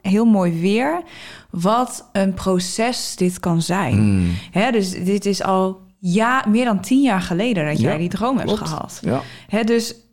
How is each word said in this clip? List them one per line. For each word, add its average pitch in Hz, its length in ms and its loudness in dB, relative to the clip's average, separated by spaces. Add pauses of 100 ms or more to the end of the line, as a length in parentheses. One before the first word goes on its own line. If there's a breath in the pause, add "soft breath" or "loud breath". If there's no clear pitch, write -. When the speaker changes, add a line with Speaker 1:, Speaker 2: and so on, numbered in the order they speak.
Speaker 1:
heel 208 240 2
mooi 185 340 4
weer, 240 420 0 (480 loud breath)
wat 220 640 -2
een 196 220 0
proces 190 840 -2
dit 180 240 0
kan 170 220 0
zijn. 170 320 -2
Speaker 2:
Hmm. 101 340 4 (240 loud breath)
Speaker 1:
Hè, 220 200 2
dus 190 320 -2
dit 196 220 0
is 196 180 -2
al 190 380 0 (180)
ja-, 220 500 0
meer 233 160 2
dan 214 140 2
tien 262 220 2
jaar 214 200 2
geleden 185 440 0
dat 151 140 0
jij 117 120 2
Speaker 2:
Ja, - 60 -2
Speaker 1:
die 175 120 -2
droom 220 280 -2
hebt - 160 -4
Speaker 2:
klopt. 214 160 -4
Speaker 1:
gehad. - 320 -10
Speaker 2:
Ja. 214 200 -2 (260 loud breath)
Speaker 1:
Hè, 214 160 0
dus, 226 320 0 (180)